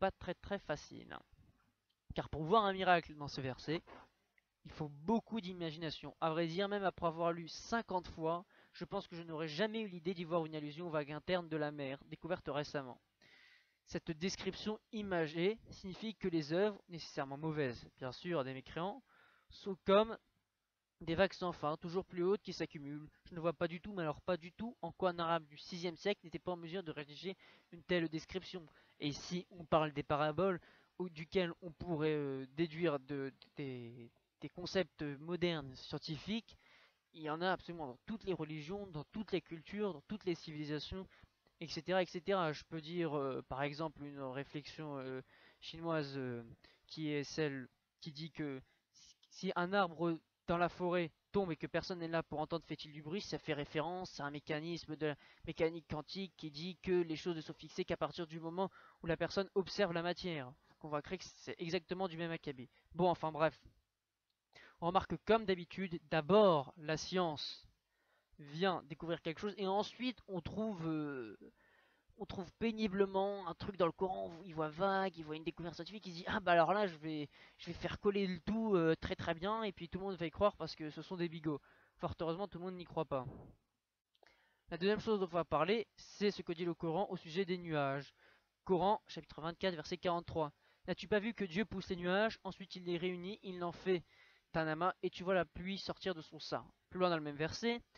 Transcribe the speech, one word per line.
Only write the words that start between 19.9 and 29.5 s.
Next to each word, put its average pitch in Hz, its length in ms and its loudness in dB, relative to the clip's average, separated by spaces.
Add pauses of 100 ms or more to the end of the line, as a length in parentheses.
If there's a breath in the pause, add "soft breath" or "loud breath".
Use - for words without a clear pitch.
des 165 160 -2
vagues 185 160 6
sans 185 180 -2
fin, 156 260 0
toujours 175 280 -4
plus 180 180 -4
hautes 190 200 4
qui 185 100 -10
s'accumulent. 151 560 -6 (160 soft breath)
Je - 100 -16
ne 170 60 -8
vois 165 120 2
pas 180 140 -2
du 165 140 -4
tout, 208 120 -10
mais 190 100 -2
alors 151 180 -2
pas 180 160 0
du 165 160 -8
tout, 233 300 -8
en 170 100 -6
quoi 185 180 2
un 170 80 -4
arabe 165 280 2
du 147 120 -18
sixième 175 380 -6
siècle 202 260 0
n'était 165 160 -8
pas - 140 -4
en 175 40 -4
mesure 170 280 -6
de 156 80 -6
rédiger 147 440 -8 (360 loud breath)
une 170 100 -16
telle 170 260 4
description. 170 560 -4 (360 soft breath)
Et 147 100 0
si 180 400 -4